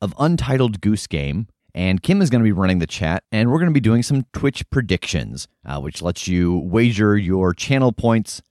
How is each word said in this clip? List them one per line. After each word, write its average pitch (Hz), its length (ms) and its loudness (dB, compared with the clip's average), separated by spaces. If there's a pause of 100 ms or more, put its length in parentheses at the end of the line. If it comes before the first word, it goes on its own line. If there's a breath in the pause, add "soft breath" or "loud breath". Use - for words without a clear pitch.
of 95 160 -4
Untitled 131 640 0
Goose 104 240 0
Game, 73 420 -4 (260)
and 92 280 0
Kim 196 180 2
is 180 80 2
gonna 117 160 2
be 110 80 4
running 92 260 0
the 82 80 -2
chat, 85 460 -4
and 110 180 0
we're 143 80 2
gonna 175 120 2
be 143 100 2
doing 113 220 4
some 135 320 0
Twitch - 340 -4
predictions, 82 800 -4 (160)
uh, 71 160 -10
which 73 220 -10
lets 87 260 -4
you 87 300 2
wager 104 580 2
your 92 380 0
channel 131 360 0
points, 113 600 -2